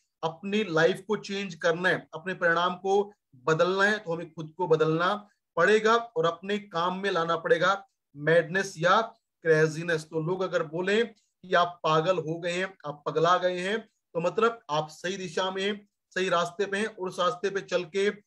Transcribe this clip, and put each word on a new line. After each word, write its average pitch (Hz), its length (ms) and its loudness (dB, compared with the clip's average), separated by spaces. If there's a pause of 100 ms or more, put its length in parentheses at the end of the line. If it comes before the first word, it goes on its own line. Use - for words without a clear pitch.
(240)
अपनी 196 400 -2
life 170 440 2
को 214 80 0
change 196 400 -6
करना 175 340 0
है, 139 240 -2
अपने 165 200 -8
परिणाम 175 420 0
को 196 380 0 (220)
बदलना 175 480 2
है, 208 160 2
तो 170 140 -8
हमें - 200 -10
खुद 156 240 -12
को 180 100 -4
बदलना 160 600 2 (260)
पड़ेगा 214 400 4
और 190 300 0
अपने 196 340 -2
काम 185 380 -4
में 196 140 -2
लाना 165 260 0
पड़ेगा 175 500 2 (280)
Madness 165 640 0
या 180 240 4 (400)
craziness। 156 640 2
तो 160 160 -6
लोग 180 220 -2
अगर 175 220 -2
बोलें 185 500 -2
कि - 400 -12
आप 175 300 2
पागल 160 340 4
हो 160 220 -4
गए 175 120 -4
हैं, 190 340 -4
आप 147 200 -10
पगला 160 320 2
गए 180 220 -2
हैं, 196 220 -4
तो - 380 -14
मतलब 156 500 0
आप 156 200 -2
सही 190 280 -8
दिशा 185 340 -4
में, 202 340 -4 (240)
सही 185 200 -2
रास्ते 175 360 0
पे 196 120 -4
हैं 214 80 -2
और 185 240 -8
उस 165 100 -6
रास्ते 180 300 0
पे 190 120 -4
चल 175 240 -2
के 196 280 -2 (140)